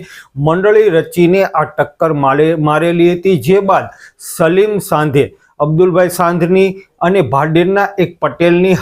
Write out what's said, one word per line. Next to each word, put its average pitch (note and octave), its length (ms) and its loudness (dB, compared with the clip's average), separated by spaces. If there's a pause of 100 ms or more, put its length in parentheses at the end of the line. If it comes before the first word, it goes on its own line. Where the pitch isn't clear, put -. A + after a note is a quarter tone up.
(460)
મંડળી G3 540 2
રચીને F3 440 2
આ D3+ 220 -2
ટક્કર D#3 460 -4 (120)
મારે-, D3+ 320 2 (140)
મારેલી E3+ 480 2
હતી, F3 280 0
જે F#3+ 220 2
બાદ C3 260 0 (360)
સલીમ F#3+ 500 0 (120)
સાંધે D3 380 0 (340)
અબ્દુલભાઈ F3 520 0
સાંધની F3 520 0 (380)
અને F#3 160 2 (100)
ભાડેરના F3 560 0 (160)
એક E3 160 -10
પટેલની F3 600 0